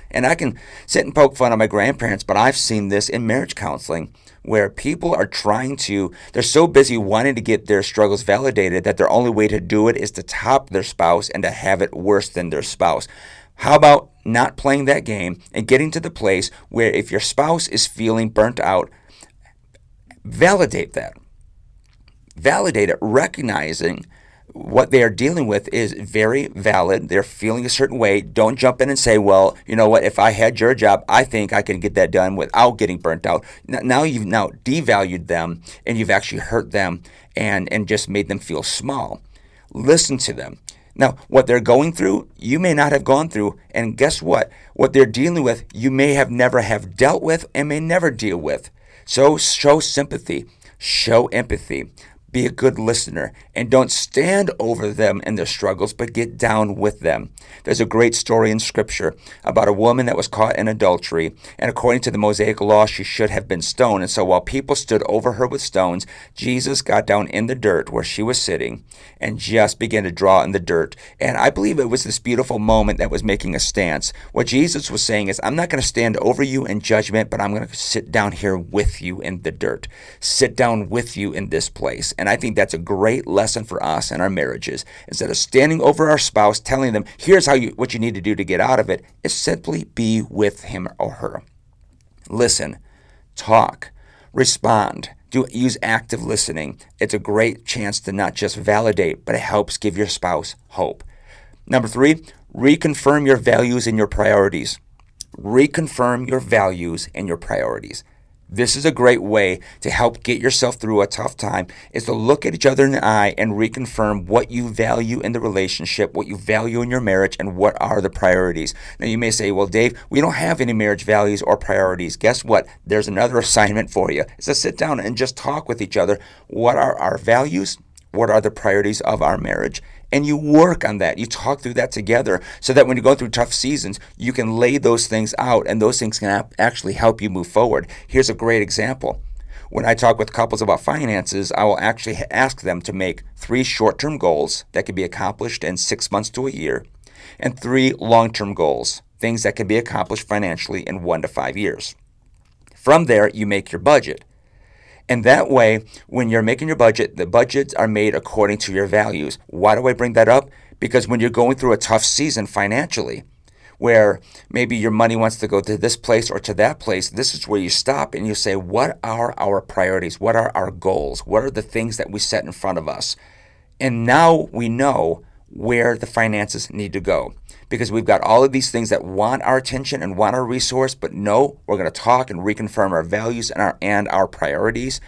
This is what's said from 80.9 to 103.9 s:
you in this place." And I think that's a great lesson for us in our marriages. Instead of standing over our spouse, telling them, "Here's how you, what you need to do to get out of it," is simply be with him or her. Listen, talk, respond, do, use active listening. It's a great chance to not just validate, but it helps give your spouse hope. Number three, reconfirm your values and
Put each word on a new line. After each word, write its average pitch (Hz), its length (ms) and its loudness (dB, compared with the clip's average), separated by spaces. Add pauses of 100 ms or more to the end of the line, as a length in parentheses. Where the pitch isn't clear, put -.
you 98 160 -4
in 92 180 -8
this - 180 -4
place." - 500 -6
And 101 120 0
I 110 60 2
think 110 200 -6
that's - 160 2
a 82 60 -6
great 101 480 -2
lesson 107 380 0
for - 200 -8
us - 260 -4
in 85 120 -4
our 95 80 0
marriages. 65 560 -6 (200)
Instead - 220 -6
of - 80 -4
standing 151 460 2
over 151 260 2
our 151 80 4
spouse, 107 420 2
telling 131 360 -2
them, 107 100 -2 (140)
"Here's 185 260 6
how 139 80 2
you, 123 240 2
what 123 160 -4
you 117 80 -6
need 113 140 -2
to 98 80 -8
do 101 120 0
to 98 120 -2
get 90 160 0
out 123 180 4
of - 80 -2
it," 92 160 -4 (180)
is - 120 -4
simply 165 500 -4 (100)
be 110 280 0
with 104 400 -2
him - 260 -10 (100)
or - 120 -4 (100)
her. - 220 -10 (880)
Listen, 110 480 0 (580)
talk, - 540 2 (420)
respond, - 800 0 (180)
do, 131 220 0
use 123 320 -2
active 113 400 -2
listening. 80 580 -6 (180)
It's 107 140 -2
a 107 60 -2
great 107 480 -2
chance 104 340 -6
to - 100 -8
not 98 220 -2
just - 240 -4
validate, 104 680 0
but 110 80 -4
it 113 80 -4
helps - 340 -2
give 95 220 -4
your 104 80 0
spouse 87 500 -6 (120)
hope. - 360 -8 (640)
Number 120 220 0
three, 143 360 2 (300)
reconfirm 147 720 2
your 135 100 8
values 120 500 2
and 110 120 0